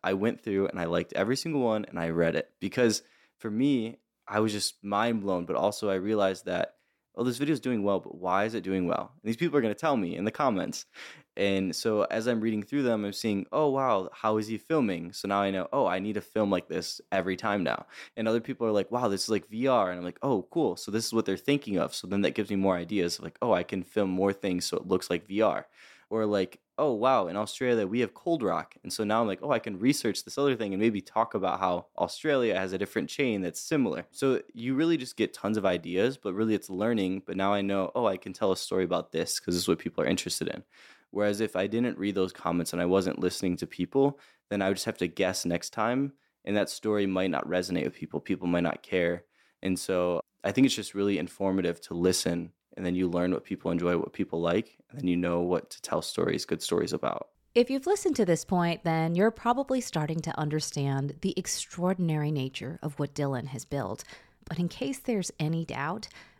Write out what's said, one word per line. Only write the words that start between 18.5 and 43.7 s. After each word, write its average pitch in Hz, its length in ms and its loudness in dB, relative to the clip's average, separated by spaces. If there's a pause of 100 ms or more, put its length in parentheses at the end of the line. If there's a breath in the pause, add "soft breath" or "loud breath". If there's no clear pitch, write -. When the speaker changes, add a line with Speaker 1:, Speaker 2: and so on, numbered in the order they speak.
Speaker 1:
are 110 60 2
like, 101 200 2
"Wow, 123 180 2
this 98 160 0
is - 40 -4
like 104 180 0
V 113 200 -4
R." 110 240 4
And 90 80 -8
I'm 90 60 -8
like, 90 180 -10
"Oh, 123 280 2
cool. 123 240 0
So - 160 -10
this 110 140 0
is - 80 -4
what 113 140 2
they're 95 100 0
thinking 139 400 0
of." - 160 0
So - 140 -8
then 98 140 0
that 82 140 4
gives 104 140 -2
me 104 60 -2
more 95 200 4
ideas 87 440 -2
of, 85 60 -14
like, 82 180 -14
"Oh, 120 100 4
I 90 100 4
can 95 200 -6
film 98 260 0
more 95 240 2
things 90 320 -2
so - 120 -4
it - 100 -4
looks 92 240 2
like 87 160 -2
V 101 140 0
R." 104 260 2 (420 loud breath)
Or 110 180 0
like, 98 340 0 (160)
"Oh, 151 160 2
wow, 113 340 4
in 85 80 -4
Australia, 107 520 0
we 113 140 0
have 113 120 0
Cold 165 300 -2
Rock." 85 400 -2
And 90 100 -10
so 110 100 -2
now 107 180 2
I'm 117 60 2
like, 95 140 -4
"Oh, 147 100 -2
I 120 80 2
can 101 200 -8
research 117 440 0
this - 140 -14
other 139 180 2
thing 107 180 -4
and 95 80 0
maybe 110 200 4
talk - 320 -2
about 92 260 0
how 90 280 0 (100)
Australia 120 580 2
has 95 180 0
a 95 40 -2
different 95 320 -2
chain 117 320 0
that's 87 180 -4
similar." 113 520 0
So 131 300 2 (120)
you 120 220 -4
really 165 220 4
just 127 200 -10
get 104 160 2
tons 107 240 -2
of 98 80 2
ideas, 90 520 2
but 98 160 -4
really 110 200 2
it's 101 160 -2
learning. 98 560 0
But 95 120 -6
now 98 160 2
I 101 80 2
know, 98 340 0
"Oh, 120 100 2
I 95 120 2
can 98 160 -12
tell 98 180 2
a 92 60 0
story - 260 0
about 85 280 0
this - 280 -2
'cause 87 160 -2
this 87 80 0
is - 40 -6
what 85 120 4
people - 240 -2
are 64 40 2
interested 87 400 0
in." - 160 -6 (480 loud breath)
Whereas 104 300 0
if 107 140 -2
I 92 120 2
didn't 113 300 0
read 101 180 0
those 92 180 0
comments 87 400 -2
and 87 80 0
I 87 40 2
wasn't 90 340 4
listening 90 380 0
to 87 100 -6
people, 139 520 2 (300 loud breath)